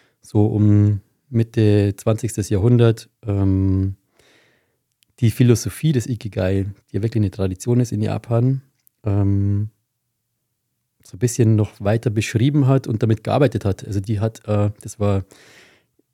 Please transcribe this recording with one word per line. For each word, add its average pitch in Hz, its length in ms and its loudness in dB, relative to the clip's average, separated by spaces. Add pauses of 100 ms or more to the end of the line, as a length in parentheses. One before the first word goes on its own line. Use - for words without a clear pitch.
(220)
so 104 240 0
um 104 560 2 (300)
Mitte 104 640 2
zwanzigstes 107 520 -4
Jahrhundert, 113 600 2 (160)
ähm, 95 720 0 (1200)
die 113 120 4
Philosophie 123 600 0
des 123 160 -2
Ikigai, 98 560 -4
die - 320 -12
ja 101 80 -4
wirklich 110 180 -2
eine 98 100 -2
Tradition 98 480 -2
ist 120 120 -2
in 107 100 -4
Japan, 117 600 -2 (440)
ähm, 101 640 0 (1300)
so - 120 -20
ein 92 40 -14
bisschen 113 360 2
noch 107 240 -2
weiter 110 300 0
beschrieben 127 580 0
hat 135 200 2
und 110 160 -2
damit 110 200 0
gearbeitet 127 400 0
hat. 98 220 -4
Also 101 140 -6
die 98 200 -4
hat, 113 280 -6
äh, 104 240 0 (100)
das - 180 -16
war, 98 240 0 (880)